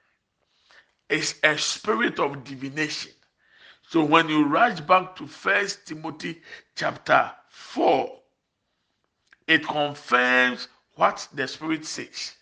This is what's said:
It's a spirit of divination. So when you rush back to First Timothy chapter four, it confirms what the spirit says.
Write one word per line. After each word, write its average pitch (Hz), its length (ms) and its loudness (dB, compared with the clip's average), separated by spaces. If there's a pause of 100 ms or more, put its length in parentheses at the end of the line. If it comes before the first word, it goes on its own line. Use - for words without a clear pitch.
(1080)
It's 151 340 -2
a 151 140 4
spirit 220 600 -2
of 143 240 -4
divination. 139 680 -8 (800)
So 165 120 4
when 156 260 6
you 151 160 4
rush 170 340 2
back 180 380 2
to 151 100 -14
First 196 580 -2
Timothy 160 560 -12 (340)
chapter 131 560 0 (180)
four, - 680 0 (1300)
it 156 200 4
confirms 247 1000 0 (260)
what 196 380 0
the 135 140 -4
spirit 156 380 -6
says. - 560 -12